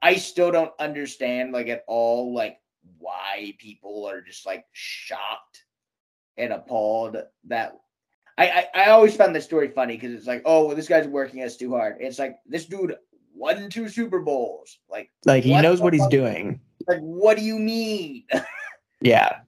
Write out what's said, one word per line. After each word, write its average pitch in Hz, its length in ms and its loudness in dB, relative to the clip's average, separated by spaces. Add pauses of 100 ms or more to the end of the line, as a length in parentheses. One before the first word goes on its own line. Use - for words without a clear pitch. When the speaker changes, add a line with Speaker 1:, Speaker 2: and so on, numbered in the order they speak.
Speaker 1:
I 185 140 4
still 175 340 0
don't 160 260 0
understand, 131 720 -6
like, 120 180 -6
at 117 180 -8
all, 117 480 -2
like, 110 240 -6 (400)
why 98 580 -10
people 104 480 -16
are 98 160 -12
just, 90 240 -20
like, 95 280 -10
shocked - 920 -14 (760)
and 117 160 -6
appalled 110 640 -4 (280)
that 113 340 -8 (580)
I, 175 120 4
I, 175 180 0 (160)
I 208 60 6
always 214 260 10
found 180 180 6
this 151 120 -4
story 151 240 0
funny 117 280 -4
'cause 120 140 -12
it's 117 160 -12
like, 123 160 -4
"Oh, 156 240 6
well, 147 80 -4
this 156 140 -8
guy's 156 180 4
working 135 340 -6
us 120 140 -8
too 127 180 -8
hard." 107 280 -2
It's 131 180 -8
like, 135 260 -8
this 160 200 -8
dude 180 280 -6 (400)
won 165 360 -4
two 226 180 -10
Super 208 320 -4
Bowls. 139 600 -6 (100)
Like, 98 200 -14 (160)
Speaker 2:
Like, 131 200 4
he 131 60 4
Speaker 1:
what 143 100 6
Speaker 2:
knows 175 180 6
Speaker 1:
the 175 60 0
Speaker 2:
what 175 80 4
he's 147 80 4
Speaker 1:
fuck? 127 100 2
Speaker 2:
doing. 107 480 0 (260)
Speaker 1:
Like, 175 140 0
what 180 380 2
do 214 60 -6
you 220 140 -4
mean? 214 720 -6
<laughs> - 60 -2 (680)
Speaker 2:
Yeah. 110 460 4